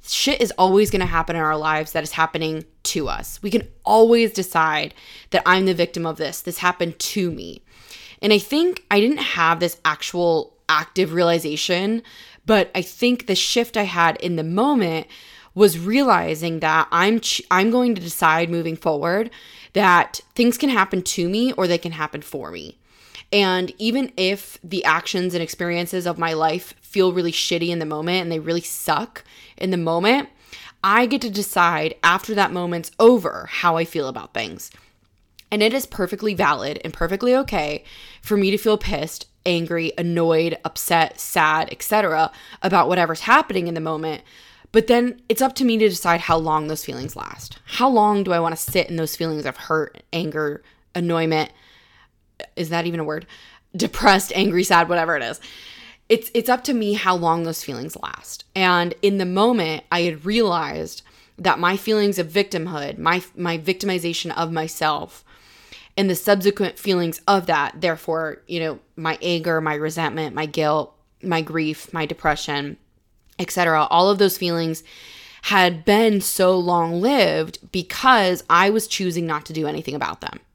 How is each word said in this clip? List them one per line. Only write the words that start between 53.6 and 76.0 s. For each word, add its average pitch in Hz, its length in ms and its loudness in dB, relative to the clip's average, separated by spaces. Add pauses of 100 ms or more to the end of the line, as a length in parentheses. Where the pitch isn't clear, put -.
Depressed, 196 600 2
angry, 185 280 2
sad, 170 260 4
whatever 170 280 0
it 135 60 -4
is. 117 180 -6 (680)
It's, 226 240 2
it's 233 160 0
up 247 160 2
to 285 80 -2
me 214 200 0
how 185 240 0
long 170 260 0
those 165 220 -6
feelings 143 360 -10
last. - 440 -14 (100)
And 180 480 2
in 196 160 2
the 185 80 -2
moment, 185 640 0
I 175 120 0
had 160 220 -4
realized 170 800 -2 (360)
that 175 200 2
my 180 180 2
feelings 202 420 0
of 165 100 -2
victimhood, 165 720 -4
my, 170 240 0 (140)
my 170 220 -2
victimization 175 760 -4
of 165 160 -4
myself, 160 720 -4 (720)
and 196 120 2
the 185 60 2
subsequent 202 640 0
feelings 175 480 -2
of 190 200 2
that, 151 340 -2
therefore, 160 640 -4
you 170 140 -6
know, 156 180 -6 (180)
my 160 240 -4
anger, 170 400 0
my 156 140 -2
resentment, 156 600 -4
my 156 120 -4
guilt, 151 500 -2 (260)
my 170 200 -2
grief, 156 500 -6
my 156 140 -4
depression, 147 720 -4 (600)
et 175 120 -6
cetera, 160 400 2
all 180 180 6
of 202 100 2
those 190 200 2
feelings 165 440 -4 (600)
had 180 420 2
been 214 360 4